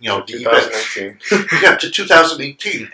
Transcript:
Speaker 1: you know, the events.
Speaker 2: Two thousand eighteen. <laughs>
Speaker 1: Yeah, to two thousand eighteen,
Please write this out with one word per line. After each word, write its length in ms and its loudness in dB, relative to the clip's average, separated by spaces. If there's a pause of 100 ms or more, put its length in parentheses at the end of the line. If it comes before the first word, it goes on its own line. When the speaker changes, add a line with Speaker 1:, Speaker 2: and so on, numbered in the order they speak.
Speaker 1:
you 80 -8
know, 180 -4
the 80 -12
events. 600 0
Speaker 2:
Two 160 -8
thousand 80 -20 (240)
eighteen. 60 -8 (100)
<laughs> 40 2
Speaker 1:
Yeah, 140 6
to 140 -6
two 160 -4
thousand 360 4
eighteen, 520 -8